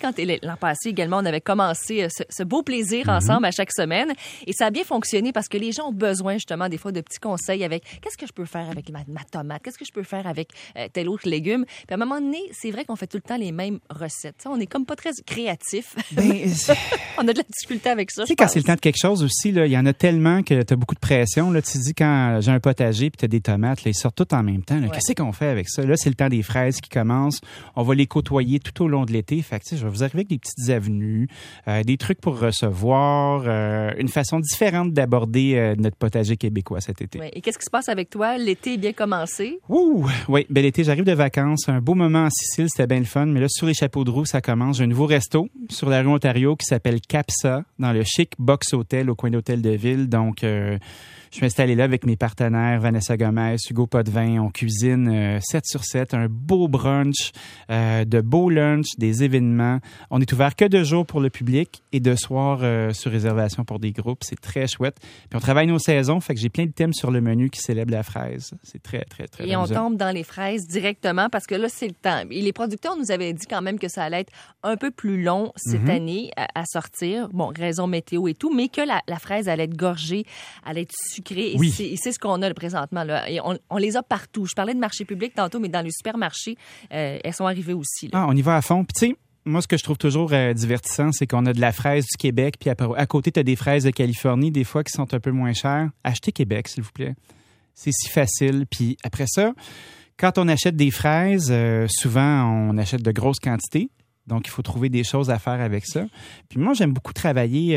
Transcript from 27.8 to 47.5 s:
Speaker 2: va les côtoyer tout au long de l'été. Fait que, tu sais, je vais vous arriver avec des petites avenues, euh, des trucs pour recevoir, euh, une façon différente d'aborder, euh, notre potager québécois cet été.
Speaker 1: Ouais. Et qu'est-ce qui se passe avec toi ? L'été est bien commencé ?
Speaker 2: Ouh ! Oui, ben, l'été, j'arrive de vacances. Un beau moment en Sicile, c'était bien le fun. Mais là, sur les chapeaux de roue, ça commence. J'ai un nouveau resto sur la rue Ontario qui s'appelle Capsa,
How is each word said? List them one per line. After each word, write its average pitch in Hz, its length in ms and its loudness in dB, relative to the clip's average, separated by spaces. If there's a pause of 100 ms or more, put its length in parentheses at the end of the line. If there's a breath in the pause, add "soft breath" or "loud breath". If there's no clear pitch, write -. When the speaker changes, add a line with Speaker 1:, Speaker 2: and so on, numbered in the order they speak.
Speaker 2:
va 131 120 4
les 139 120 4
côtoyer 139 520 0
tout - 220 -6
au 170 60 2
long 139 160 2
de 117 80 -2
l'été. 113 300 0
Fait 113 180 -6
que, - 60 -18
tu - 60 -10
sais, 170 60 -4
je 127 60 -4
vais 110 60 -2
vous 101 120 -2
arriver 135 180 -2
avec 202 100 -2
des 151 80 0
petites 120 320 -6
avenues, 107 580 0 (400 loud breath)
euh, 107 160 0
des 127 140 2
trucs - 240 -2
pour 135 180 -2
recevoir, 131 1080 2
euh, 107 520 0
une 131 100 -2
façon 151 320 0
différente 175 540 0
d'aborder, 127 640 4
euh, 110 220 4
notre 107 200 0
potager 110 400 0
québécois 104 420 -2
cet 95 220 -8
été. - 180 -10
Speaker 1:
Ouais. 156 140 -10
Et 180 80 -12
qu'est-ce 226 180 -4
qui - 60 -10
se - 40 -8
passe 247 200 -2
avec 185 200 -2
toi ? 220 280 -2
L'été 240 380 -2
est - 20 -2
bien 202 160 -2
commencé ? 208 760 -4
Speaker 2:
Ouh ! 277 400 4 (220 loud breath)
Oui, 139 200 6
ben, 139 140 6
l'été, 143 220 4
j'arrive 151 180 4
de 190 80 4
vacances. 147 560 2
Un 127 140 2
beau 139 140 2
moment 160 300 4
en 151 40 4
Sicile, - 400 0
c'était 127 180 0
bien 127 120 4
le 123 60 2
fun. 143 200 0
Mais 143 160 2
là, 135 80 2
sur - 180 -2
les 160 60 4
chapeaux 139 320 0
de 123 60 0
roue, 143 140 0
ça 143 140 0
commence. 123 380 0
J'ai 127 80 4
un - 20 4
nouveau 123 200 2
resto 156 420 2 (200)
sur - 200 -2
la 131 120 4
rue 131 60 4
Ontario 139 480 4
qui - 100 -6
s'appelle 117 360 0
Capsa, 143 640 -2 (140)